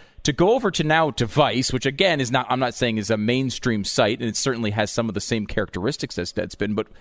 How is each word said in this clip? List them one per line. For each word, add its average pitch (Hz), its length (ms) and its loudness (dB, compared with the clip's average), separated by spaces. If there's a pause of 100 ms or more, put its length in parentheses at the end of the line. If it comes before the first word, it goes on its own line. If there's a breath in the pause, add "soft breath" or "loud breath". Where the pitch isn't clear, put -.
(240 soft breath)
to 151 100 0
go 180 180 4
over 233 200 2
to - 120 -2
now 156 280 4
to 120 140 -2
Vice, 127 480 2
which, 131 120 0
again, 143 360 2
is 117 100 -2
not, 127 180 0
I'm 127 100 0
not 123 140 0
saying 117 240 0
is 104 120 -2
a 110 80 2
mainstream 117 640 0
site, 113 360 2
and 120 100 -4
it 104 80 -4
certainly 117 340 -2
has 107 200 0
some 117 180 -2
of 95 40 -4
the 101 80 -4
same 110 240 -2
characteristics - 720 -4
as 87 160 -4
Deadspin, 101 420 -4
but, 107 120 -2 (140)